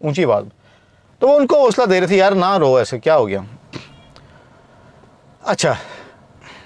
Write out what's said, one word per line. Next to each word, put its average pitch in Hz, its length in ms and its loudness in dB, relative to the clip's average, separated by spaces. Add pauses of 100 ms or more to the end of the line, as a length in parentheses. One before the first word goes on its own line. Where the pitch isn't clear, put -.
ऊंची 156 220 -2
आवाज़ 104 200 0
में। 104 80 -20 (680)
तो 240 60 0
वो 285 100 4
उनको 294 240 2
हौसला 247 260 2
दे 185 140 2
रहे 170 80 -2
थे, 196 80 0
"यार 190 180 2
ना 190 220 0
रो 131 240 2
ऐसे, 117 180 -6
क्या 160 160 0
हो 127 120 2
गया?" 98 200 -6 (2000)
अच्छा, 151 300 -2 (880)